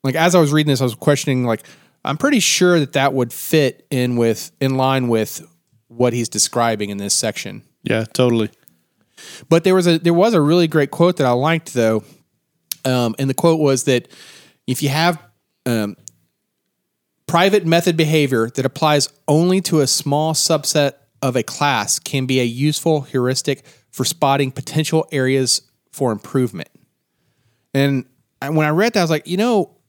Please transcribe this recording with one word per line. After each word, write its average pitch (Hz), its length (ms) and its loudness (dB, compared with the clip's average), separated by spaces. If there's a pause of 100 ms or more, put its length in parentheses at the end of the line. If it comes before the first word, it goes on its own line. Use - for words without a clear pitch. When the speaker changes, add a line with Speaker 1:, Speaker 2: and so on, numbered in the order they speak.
Speaker 1:
like, 135 120 -2
as 165 200 2
I 180 60 6
was 147 120 2
reading 151 180 2
this, 131 100 0
I 135 40 0
was 113 100 -2
questioning, 139 500 0
like, 113 180 -2 (420)
I'm 143 120 -4
pretty 277 240 0
sure 180 400 2
that 135 140 -4
that 135 180 2
would 127 200 -2
fit - 580 -2
in 123 260 0
with, 117 440 0
in 135 160 0
line 131 320 0
with 110 380 -4 (420)
what 120 240 0
he's 117 180 -4
describing 110 580 -2
in 101 80 -8
this 101 160 -6
section. 104 500 -6 (200)
Speaker 2:
Yeah, 113 220 -2
totally. 117 460 0 (1000)
Speaker 1:
But 165 140 4
there 185 100 4
was 180 120 2
a, 165 120 2
there 170 160 2
was 202 180 4
a 175 80 4
really 165 260 4
great 151 240 0
quote 175 280 2
that 139 80 2
I 123 60 2
liked, 156 420 -2
though. 110 300 2 (840)
Um, 123 320 0
and 135 100 -2
the 131 60 -4
quote 165 260 2
was 135 240 0
that 127 240 0 (580)
if 127 160 -4
you 143 60 -2
have, 160 320 0 (460)
um, 107 300 -4 (1300)
private 185 400 2
method 165 320 2
behavior 147 500 2
that 127 160 -4
applies 151 460 0 (180)
only 175 340 2
to 160 180 0
a 135 60 2
small 151 460 -2
subset 147 600 0 (280)
of 131 160 -2
a 117 60 0
class 127 560 -2
can 135 260 -6
be 131 160 0
a 123 40 0
useful 147 580 -2
heuristic 131 600 -4 (280)
for - 160 -6
spotting 139 440 0
potential - 640 -4
areas 131 500 0 (300)
for 123 200 -2
improvement. 107 580 -4 (1040)
And 139 320 0 (340)
I, 139 80 -6
when 156 180 2
I 151 40 2
read 202 240 0
that, 208 60 2
I - 20 2
was 165 80 0
like, 156 160 -2
"You 175 100 -4
know 214 400 0 (120)